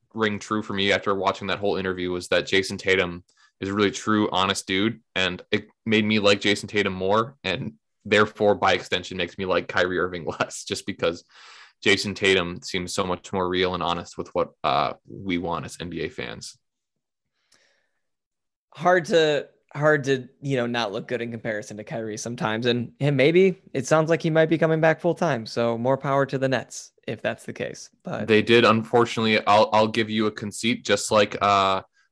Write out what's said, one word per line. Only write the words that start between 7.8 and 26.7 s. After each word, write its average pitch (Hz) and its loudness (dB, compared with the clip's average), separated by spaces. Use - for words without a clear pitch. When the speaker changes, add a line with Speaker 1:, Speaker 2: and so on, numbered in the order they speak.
Speaker 1:
therefore, 104 4
by 92 2
extension, 90 -4
makes 87 -6
me 98 -4
like 87 0
Kyrie 92 0
Irving 85 -4
<laughs> - -6
less, - -6
just - -8
because 87 -4
Jason 107 2
Tatum 92 0
seems 90 -6
so 98 -2
much 90 -6
more 92 -2
real 90 0
and 87 -4
honest 85 -4
with - -10
what, 85 -2
uh, 71 0
we 90 -6
want 85 -6
as - -14
N 87 -12
B 80 -10
A 80 -6
fans. - -12
Speaker 2:
Hard 180 2
to, 156 2
hard 147 2
to, 131 -2
you 139 -2
know, 120 0
not 117 -2
look 104 -8
good 120 -6
in 117 -8
comparison 107 -8
to 107 -12
Kyrie 113 -8
sometimes, 113 -4
and, 120 -2
and 143 0
maybe 170 4
it 131 -4
sounds 156 2
like 165 2
he 170 0
might 160 4
be 165 2
coming 160 2
back 160 4
full 170 0
time, 139 -2
so 117 -2
more 131 0
power 139 0
to 135 -4
the 131 0
Nets - -6